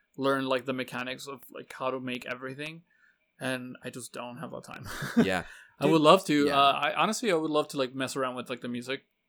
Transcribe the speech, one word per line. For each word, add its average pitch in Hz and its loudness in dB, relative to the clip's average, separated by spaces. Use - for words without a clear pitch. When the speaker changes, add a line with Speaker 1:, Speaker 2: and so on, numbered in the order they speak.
Speaker 1:
learn, 135 0
like, 131 0
the 135 -4
mechanics 127 -6
of, 139 -14
like, - -14
how 131 -4
to 131 -4
make 123 -6
everything. 135 -10
And 127 -6
I - -10
just 123 -12
don't 120 -10
have - -10
that - -10
time. - -14
<laughs> 233 8
Speaker 2:
Yeah. 92 2
Speaker 1:
I 139 0
Speaker 2:
Dude, 151 6
Speaker 1:
would 160 6
love 170 8
to. 147 4
Speaker 2:
yeah. 143 4
Speaker 1:
Uh, 139 8
I 147 0
honestly, 202 0
I 165 4
would 160 0
love 151 2
to, 147 -6
like, 127 -2
mess 131 -4
around 131 -2
with, 123 -8
like, 123 -6
the 123 -8
music 123 -6